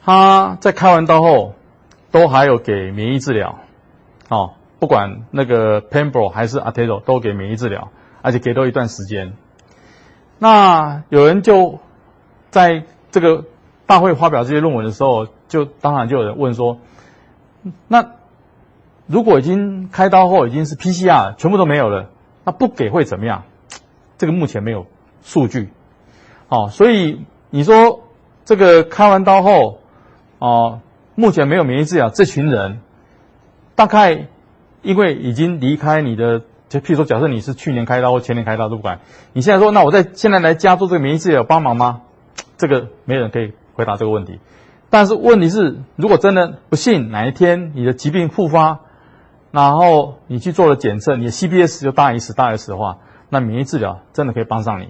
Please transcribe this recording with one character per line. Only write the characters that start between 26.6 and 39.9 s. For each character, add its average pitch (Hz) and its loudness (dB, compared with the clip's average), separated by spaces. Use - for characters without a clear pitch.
所 220 4
以 180 -2
你 143 -2
说 220 4
这 220 2
个 175 6
开 202 2
完 190 2
刀 196 4
后， 165 2
哦， 117 0
目 220 2
前 151 0
没 151 0
有 180 2
免 131 -2
疫 156 0
治 170 -6
疗， 123 2
这 190 2
群 147 -4
人 104 -4
大 220 4
概 175 2
因 190 -2
为 185 0
已 131 -8
经 160 -4
离 139 -2
开 151 -2
你 120 -4
的， 117 -2
就 139 -6
譬 - -12
如 165 2
说 147 0
假 120 -2
设 156 -2
你 117 -4
是 131 -10
去 143 -8
年 120 -4
开 123 -2
刀 123 0
或 127 0
前 120 -6
年 117 -6
开 110 -6
刀 110 -4
都 113 -8
不 107 -14
管， 92 -10
你 127 -6
现 196 2
在 190 4
说 214 4
，“那 208 4
我 147 4